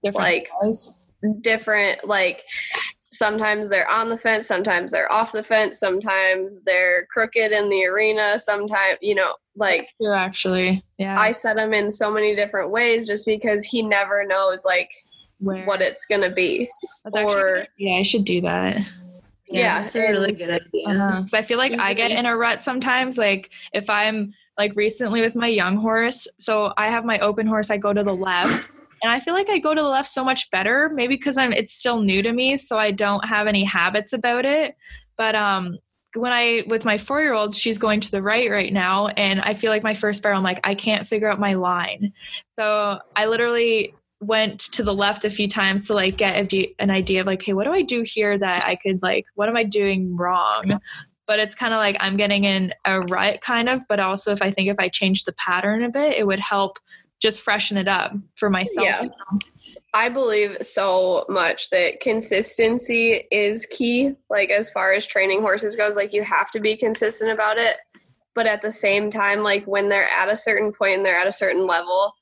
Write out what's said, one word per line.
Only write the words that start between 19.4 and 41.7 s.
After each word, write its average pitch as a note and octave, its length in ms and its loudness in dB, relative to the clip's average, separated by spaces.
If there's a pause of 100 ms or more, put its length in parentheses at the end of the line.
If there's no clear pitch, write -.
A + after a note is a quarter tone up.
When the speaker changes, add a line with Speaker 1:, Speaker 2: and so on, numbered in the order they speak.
Speaker 2:
Yeah, G#3 300 0
Speaker 3:
That's G#3+ 140 -8
a A3+ 60 0 (100)
really G3 180 2
Speaker 2:
and F#3 80 -4
Speaker 3:
good E3+ 120 -8
idea. - 380 -4
Speaker 1:
Uh-huh. G3 340 0
'Cause G3 120 -6
I A3 80 2
feel A#3 160 -2
like B3+ 220 0
I G3 160 0
get A3+ 160 0
Speaker 2:
Mm-hmm. A#3+ 80 0
Speaker 1:
in A#3+ 80 -2
a A#3 100 0
rut A#3 240 0
sometimes, B3+ 560 -2
like, G3 320 0 (240)
if G#3 160 -4
I'm, G#3 440 0 (260)
like, G#3 160 0
recently A3 460 0
with A3+ 140 0
my A#3 120 0
young G3 300 2
horse, A3+ 500 0 (120)
so G#3+ 380 0
I G#3+ 120 0
have A#3 160 -2
my A3 140 2
open G#3+ 280 0
horse, G#3+ 240 0
I G#3 60 0
go G3+ 140 0
to G3+ 120 2
the G3+ 100 0
left, F3+ 540 0 (340)
and A#3 100 2
I C4 100 2
feel E4 120 -2
like G4 160 0
I G4+ 80 2
go D#4 160 0
to D#4 80 2
the D4 60 2
left C4+ 220 0
so C4 140 -4
much C4 280 -2
better, A#3 420 2
maybe C4 240 0
'cause C4+ 200 -2
I'm, B3+ 160 2
it's - 200 -2
still A#3+ 280 0
new G3 200 2
to A3+ 120 0
me, C4 240 0
so A#3+ 200 -4
I G#3+ 140 2
don't G3+ 340 0
have G#3+ 220 0
any G3+ 160 2
habits G3 500 0
about A#3+ 320 0
it. D4 300 0 (420)
But, A3 180 0
um, F#3+ 420 0 (380)
when A#3+ 180 -2
I, A#3 340 2
with A3 180 -2
my G#3 140 2
four-year-old, A3+ 560 0
she's A3+ 220 -2
going G#3+ 240 2
to - 100 -6
the G3 100 -2
right A3 300 2
right G3 220 0
now, G3 340 2
and G3 340 0
I G#3+ 140 0
feel A3 160 0
like G#3+ 120 0
my G#3+ 120 0
first G#3 260 -2
barrel, G3+ 180 2
I'm F#3+ 40 0
like, F#3 200 0
"I G3+ 120 0
can't G#3 320 -2
figure G#3+ 240 0
out F#3+ 80 -2
my G3+ 140 2
line." F#3 580 -2 (420)